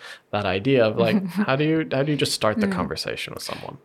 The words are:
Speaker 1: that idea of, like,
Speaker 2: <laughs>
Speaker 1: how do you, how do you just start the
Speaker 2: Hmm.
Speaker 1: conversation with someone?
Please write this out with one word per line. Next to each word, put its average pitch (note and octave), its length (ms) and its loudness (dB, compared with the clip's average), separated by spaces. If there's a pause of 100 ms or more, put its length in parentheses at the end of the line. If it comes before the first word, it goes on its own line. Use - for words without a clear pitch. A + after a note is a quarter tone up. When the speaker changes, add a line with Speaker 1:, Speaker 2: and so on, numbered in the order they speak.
(320)
Speaker 1:
that G#2 120 -2
idea G#2+ 400 4
of, A2 140 2
like, A2+ 180 4
Speaker 2:
<laughs> F#3+ 300 -2
Speaker 1:
how C3+ 100 2
do D3 80 2
you, D#3+ 260 2
how C3+ 120 0
do D3+ 100 0
you C#3+ 60 0
just C#3 140 0
start G#2+ 280 0
the G#2 60 2
Speaker 2:
Hmm. F#2+ 80 0
Speaker 1:
conversation D#2 580 -6
with - 100 -12
someone? - 420 -10